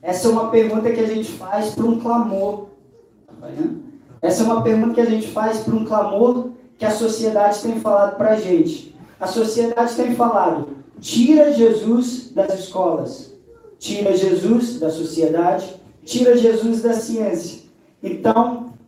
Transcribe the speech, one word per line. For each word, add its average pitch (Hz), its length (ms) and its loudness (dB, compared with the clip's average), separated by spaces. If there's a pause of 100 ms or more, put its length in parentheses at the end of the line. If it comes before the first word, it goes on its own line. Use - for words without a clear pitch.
Essa 180 280 -2
é - 20 4
uma 220 180 0
pergunta 220 420 2
que 226 100 -2
a 220 60 2
gente 220 260 -4
faz 214 420 -6
pra 226 100 -4
um 233 160 0
clamor. 208 680 -2 (680)
Tá - 100 -18
vendo? - 340 -6 (400)
Essa 220 220 2
é - 20 2
uma 226 160 0
pergunta 226 320 2
que 240 80 2
a - 20 4
gente 220 240 0
faz 220 300 -2
pra 220 160 -4
um 214 100 -2
clamor 214 680 0 (260)
que 214 80 -4
a 214 40 0
sociedade 214 720 0
tem 226 180 -4
falado 202 380 0
pra 220 200 2
gente. 175 600 -2 (240)
A 190 60 -6
sociedade 233 680 0
tem - 200 -2
falado: 180 540 0 (300)
"Tira 294 540 4
Jesus 226 840 2
das 190 240 0
escolas, - 760 -6 (440)
tira 202 380 -2
Jesus 190 640 2
da 160 80 -2
sociedade, 165 880 -2 (260)
tira 247 320 4
Jesus 226 460 2
da 233 140 0
ciência." 220 680 -4 (420)
Então, 226 680 -2 (160)